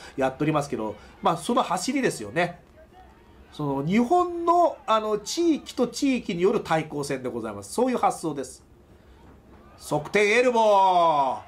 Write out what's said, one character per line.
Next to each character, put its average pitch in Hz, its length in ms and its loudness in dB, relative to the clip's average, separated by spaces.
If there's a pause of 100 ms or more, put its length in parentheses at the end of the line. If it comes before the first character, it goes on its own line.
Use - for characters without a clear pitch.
(160)
や 131 140 0
っ - 60 -10
て 156 80 -4
お - 20 0
り 156 60 2
ま 151 100 0
す - 80 -10
け 123 80 -4
ど、 107 160 -6 (260)
ま - 120 0
あ、 - 40 -2
そ - 160 -4
の 247 100 2
走 - 300 -4
り 285 80 -2
で 214 100 0
す - 120 -8
よ 101 80 -10
ね。 170 300 -4 (920)
そ 139 300 -4
の、 143 40 -4
日 190 120 2
本 339 480 2
の、 339 400 4
あ 220 140 2
の、 214 180 -2
地 320 380 0
域 - 180 -14
と 247 120 2
地 262 320 -2
域 208 160 -6
に 170 60 -4
よ 196 120 4
る 214 80 0
対 160 260 -2
抗 147 180 -6
戦 135 180 -6
で 123 60 -6
ご 113 140 -6
ざ 113 80 -6
い - 20 -10
ま 101 100 -12
す。 - 120 -14
そ 240 120 2
う 262 40 0
い 247 40 -2
う 220 40 -2
発 185 220 0
想 156 140 -6
で 139 100 -8
す。 - 200 -18 (1120)
側 147 280 -6
転 208 260 2
エ 233 120 4
ル 254 100 4
ボ 180 840 4
ー。 104 140 -8